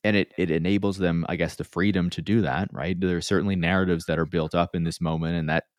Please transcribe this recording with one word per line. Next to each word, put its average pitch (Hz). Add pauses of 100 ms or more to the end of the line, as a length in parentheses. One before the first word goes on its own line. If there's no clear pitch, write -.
and 104
it, 98
it 85
enables 95
them, 85
I 87
guess, 82
the -
freedom 90
to -
do 107
that, 78
right? 87
There 90
are 85
certainly 98
narratives 90
that 80
are 82
built 80
up 85
in 85
this 82
moment, 82
and 80
that 80 (160)